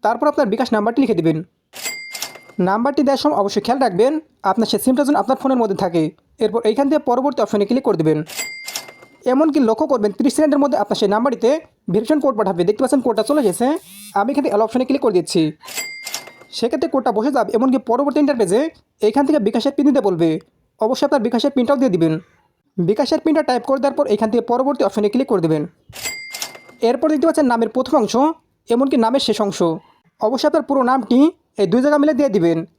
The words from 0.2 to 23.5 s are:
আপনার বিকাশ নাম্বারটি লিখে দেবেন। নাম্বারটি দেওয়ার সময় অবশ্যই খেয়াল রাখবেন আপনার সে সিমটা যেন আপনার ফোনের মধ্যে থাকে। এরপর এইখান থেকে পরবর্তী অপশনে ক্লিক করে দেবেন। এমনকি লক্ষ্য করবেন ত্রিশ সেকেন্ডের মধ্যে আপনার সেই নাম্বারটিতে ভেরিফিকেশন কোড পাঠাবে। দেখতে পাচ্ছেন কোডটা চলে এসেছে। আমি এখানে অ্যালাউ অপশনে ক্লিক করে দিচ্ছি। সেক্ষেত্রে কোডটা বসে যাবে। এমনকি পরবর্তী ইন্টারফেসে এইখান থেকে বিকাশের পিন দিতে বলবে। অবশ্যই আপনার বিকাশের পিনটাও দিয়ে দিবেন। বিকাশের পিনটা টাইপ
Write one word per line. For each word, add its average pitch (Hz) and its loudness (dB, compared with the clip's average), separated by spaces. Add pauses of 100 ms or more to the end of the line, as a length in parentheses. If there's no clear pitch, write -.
আপনার 294 0
বিকাশ 247 -2
নাম্বারটি 220 0
লিখে 220 2
দেবেন। 160 0 (1300)
নাম্বারটি 240 0
দেওয়ার 269 2
সময় 294 2
অবশ্যই 202 -2
খেয়াল 254 0
রাখবেন 220 2 (380)
আপনার 214 0
সে 208 0
সিমটা 262 2
যেন 285 2
আপনার 254 -2
ফোনের 262 0
মধ্যে 196 -2
থাকে। 170 0 (420)
এরপর 214 -2
এইখান 269 0
থেকে 302 2
পরবর্তী 262 0
অপশনে 202 0
ক্লিক 262 0
করে 190 0
দেবেন। 156 2 (1120)
এমনকি 294 2 (100)
লক্ষ্য 226 0
করবেন 214 0
ত্রিশ 262 2
সেকেন্ডের 294 2
মধ্যে 285 0
আপনার 202 -2
সেই 202 0
নাম্বারটিতে 233 0 (420)
ভেরিফিকেশন 220 0
কোড 262 0
পাঠাবে। 190 0
দেখতে 214 0
পাচ্ছেন 269 2
কোডটা 220 0
চলে 294 2
এসেছে। 208 0 (540)
আমি 214 0
এখানে 277 0
অ্যালাউ 214 2
অপশনে 247 -2
ক্লিক - 0
করে 220 2
দিচ্ছি। 165 0 (1160)
সেক্ষেত্রে 262 -2
কোডটা 262 0
বসে 226 0
যাবে। 214 0
এমনকি 254 2 (100)
পরবর্তী 277 0
ইন্টারফেসে 233 0 (460)
এইখান 233 2
থেকে 302 2 (100)
বিকাশের 240 0
পিন 285 0
দিতে 277 4
বলবে। 170 2 (520)
অবশ্যই 240 0
আপনার 285 2
বিকাশের 254 0
পিনটাও 262 2
দিয়ে 247 2
দিবেন। 165 2 (640)
বিকাশের 208 0
পিনটা 311 2
টাইপ 247 0